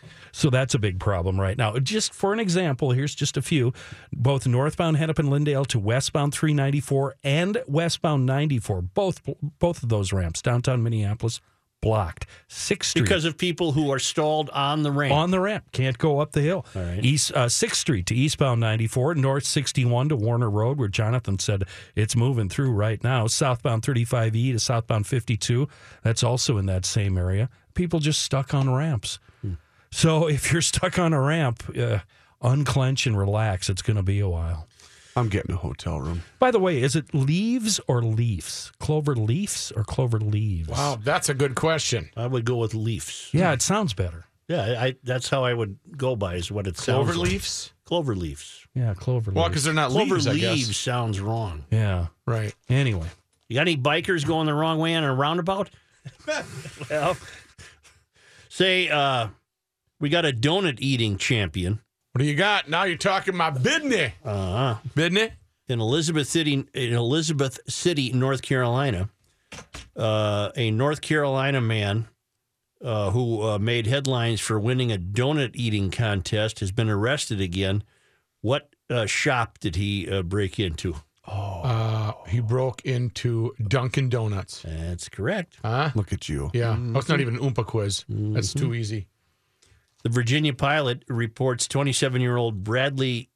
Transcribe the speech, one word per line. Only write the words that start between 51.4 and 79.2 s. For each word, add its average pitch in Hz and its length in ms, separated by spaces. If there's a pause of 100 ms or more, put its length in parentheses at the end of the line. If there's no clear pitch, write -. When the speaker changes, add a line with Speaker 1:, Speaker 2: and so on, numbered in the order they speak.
Speaker 1:
Yeah. 98 360 (180)
Speaker 4:
Right. 110 280 (160)
Speaker 1:
Anyway. 120 380 (420)
Speaker 2:
You 117 60
got 139 60
any 170 160
bikers 156 480
going 160 200
the 151 80
wrong 160 260
way 165 160
on 160 80
a 139 100
roundabout? 170 560 (560)
<laughs> - 640
Well, 151 280 (1300)
say, 185 420
uh, 135 380 (720)
we 147 100
got 165 160
a 143 60
donut 147 480
eating 117 380
champion. 95 640 (340)
Speaker 4:
What 123 60
do 143 60
you 147 100
got? 190 340
Now 170 160
you're 175 120
talking 190 380
my 165 140
business. 214 640 (100)
Speaker 2:
Uh-huh. 107 520 (200)
Speaker 4:
Business? 185 360 (360)
Speaker 2:
In 120 120
Elizabeth 147 480
City, 151 260 (200)
in 120 200
Elizabeth 139 720
City, 143 440
North 127 300
Carolina, 123 680 (840)
uh, 107 600
a 117 160
North 139 300
Carolina 139 600
man, 110 460 (760)
uh, 107 280
who, 117 320
uh, 107 160
made 117 260
headlines 120 560
for 110 180
winning 123 320
a 104 60
donut 120 560
eating 104 380
contest 107 720
has 95 100
been 110 180
arrested 110 500
again. 98 440 (580)
What, 131 280 (200)
uh, 120 160
shop 120 540